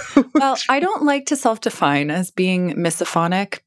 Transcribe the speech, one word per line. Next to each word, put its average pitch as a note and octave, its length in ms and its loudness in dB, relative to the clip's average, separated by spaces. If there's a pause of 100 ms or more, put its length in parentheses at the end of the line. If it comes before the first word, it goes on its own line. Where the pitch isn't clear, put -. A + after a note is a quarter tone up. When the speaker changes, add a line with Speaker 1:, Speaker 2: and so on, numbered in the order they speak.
Speaker 1:
<laughs> - 320 2
Speaker 2:
Well, C4+ 160 2 (140)
I C4+ 100 2
don't F4+ 240 -2
like C#4+ 240 2
to D4+ 80 -2
self-define D3+ 760 0
as F3 200 -4
being F3+ 440 0
misophonic E3+ 920 -2